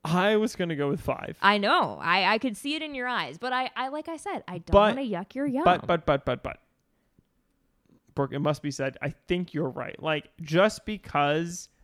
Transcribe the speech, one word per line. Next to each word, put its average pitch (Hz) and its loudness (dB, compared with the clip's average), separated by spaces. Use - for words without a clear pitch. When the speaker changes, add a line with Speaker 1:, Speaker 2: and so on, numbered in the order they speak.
Speaker 1:
I 185 4
was 214 2
gonna 170 -2
go 143 0
with 139 0
five. - -4
Speaker 2:
I 208 6
know. 208 2
I, 180 2
I 226 0
could 220 -2
see 285 -6
it 320 -6
in 302 -10
your 254 -4
eyes, 165 -4
but 247 -6
I, 254 -2
I, 254 -4
like 302 -8
I 330 -8
said, 349 -8
I 180 -8
don't - -8
Speaker 1:
But, 226 6
Speaker 2:
wanna 277 -4
yuck 190 -6
your 269 -2
yum. 269 0
Speaker 1:
but, 180 4
but, 165 0
but, 139 2
but, 123 -4
but. - -10
Brooke, 139 -2
it 139 -4
must 147 0
be 147 -4
said, 135 -6
I 147 -4
think 175 -2
you're 156 -2
right. - -8
Like, 156 -2
just 170 2
because 170 -2